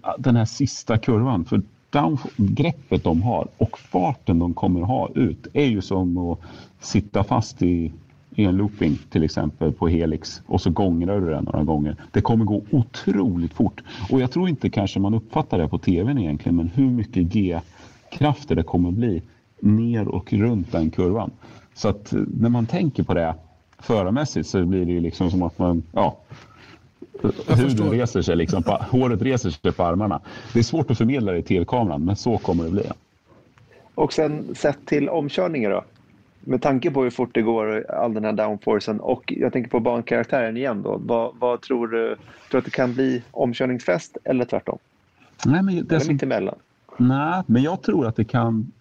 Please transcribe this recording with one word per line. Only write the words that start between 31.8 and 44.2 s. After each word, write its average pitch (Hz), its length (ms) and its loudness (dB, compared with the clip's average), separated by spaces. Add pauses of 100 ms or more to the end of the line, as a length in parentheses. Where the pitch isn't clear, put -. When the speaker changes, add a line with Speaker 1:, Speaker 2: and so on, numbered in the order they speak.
Speaker 1:
men 95 120 0
så 113 220 0
kommer 85 260 0
det 82 60 -4
bli. 98 120 0 (1120)
Speaker 3:
Och 156 180 0
sen 151 420 -2
sett - 320 -4
till 143 220 0
omkörningar 151 600 -2
då? 92 140 0 (600)
Med 127 180 -2
tanke 139 280 2
på 135 120 0
hur 123 80 2
fort 120 240 -2
det 120 80 2
går, 107 480 0
all 113 240 -2
den 107 100 -4
här 110 80 0
downforcen, 107 680 -2
och - 360 -2
jag - 160 0
tänker 123 180 -2
på 123 100 2
bankaraktären 117 760 0
igen 120 260 -4
då. 104 220 -4
Vad, 120 340 0
vad 120 240 0
tror 120 260 -2
du? 113 180 -2
Tror 113 100 -4 (340)
du 135 80 2
att 120 60 -2
det - 60 -10
kan 127 240 -2
bli 127 360 0
omkörningsfest 127 960 -2